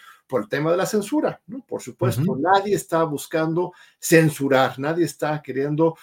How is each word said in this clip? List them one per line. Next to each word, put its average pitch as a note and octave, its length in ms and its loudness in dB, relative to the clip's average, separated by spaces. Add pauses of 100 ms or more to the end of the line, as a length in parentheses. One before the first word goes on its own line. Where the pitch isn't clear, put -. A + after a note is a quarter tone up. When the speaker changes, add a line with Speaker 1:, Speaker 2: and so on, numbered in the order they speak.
(280)
Speaker 1:
por A#2 160 -2
el - 40 -14
tema D3 220 -2
de F3 80 2
la F#3 80 0
censura, G#3+ 600 -2
¿no? C4 200 -14
Por - 140 -8
supuesto, B2+ 520 -2
Speaker 2:
Ujú. C3 60 -6
Speaker 1:
nadie G3 360 2
está E3 280 0
buscando D#3+ 720 -4 (260)
censurar, C#3 800 4
nadie D#3+ 280 -2
está D3+ 360 -4
queriendo D3 600 -2